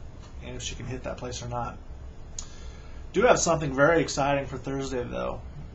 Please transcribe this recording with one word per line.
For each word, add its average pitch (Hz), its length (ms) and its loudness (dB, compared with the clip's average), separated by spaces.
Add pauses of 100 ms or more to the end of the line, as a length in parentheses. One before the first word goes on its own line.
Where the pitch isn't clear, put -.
(460)
and 123 100 -8
if 123 60 -8
she - 140 -6
can 117 100 -8
hit 123 180 -6
that - 140 -6
place 123 240 -6
or 123 60 -8
not. 120 280 -4 (1400)
Do 196 100 6
have 214 160 10
something 156 340 2
very 151 280 8
exciting 139 440 2
for 127 120 -6
Thursday 135 460 -2
though. 123 380 -4 (340)